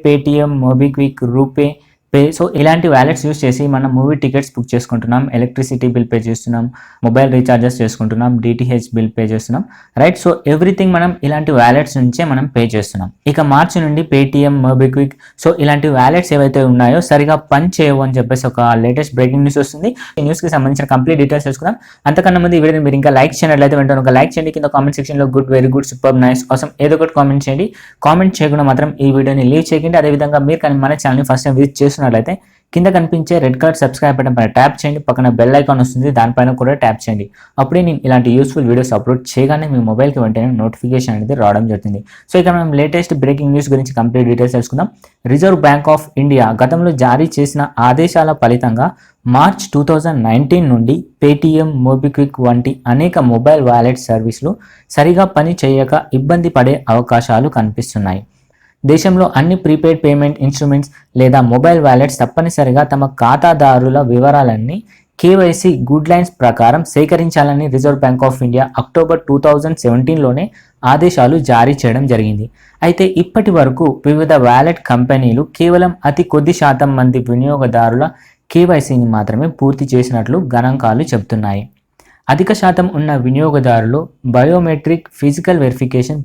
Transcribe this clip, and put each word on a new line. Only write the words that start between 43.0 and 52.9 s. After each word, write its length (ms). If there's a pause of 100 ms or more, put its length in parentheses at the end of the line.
బ్రేకింగ్ 320
న్యూస్ 180
గురించి 260
కంప్లీట్ 320
డీటెయిల్స్ 260
తెలుసుకుందాం. 320 (440)
Reserve 320
Bank 300
of 80 (200)
India 220 (160)
గతంలో 320 (100)
జారీ 240 (120)
చేసిన 220 (280)
ఆదేశాల 420 (120)
ఫలితంగా 460 (480)
మార్చ్ 360
టూ 160
థౌజండ్ 400
నైన్టీన్ 460
నుండి 220 (260)
Paytm, 460 (180)
MobiKwik 480 (120)
వంటి 260 (200)